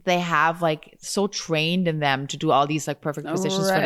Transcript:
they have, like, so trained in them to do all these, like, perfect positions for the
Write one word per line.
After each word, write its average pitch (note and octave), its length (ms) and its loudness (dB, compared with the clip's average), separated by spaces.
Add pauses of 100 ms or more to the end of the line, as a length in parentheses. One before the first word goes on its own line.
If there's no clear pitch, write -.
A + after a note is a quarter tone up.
they F3+ 160 2
have, E3+ 420 2
like, D#3 380 -2
so - 280 -2
trained E3+ 600 -2
in D#3 120 0
them C#3 280 2
to C#3+ 100 -10
do D#3 140 0
all C#3+ 160 4
these, D3+ 180 -2
like, D3 160 -6
perfect D3+ 260 -6
positions F#3+ 420 -2
for F#3+ 80 2
the F#3+ 80 0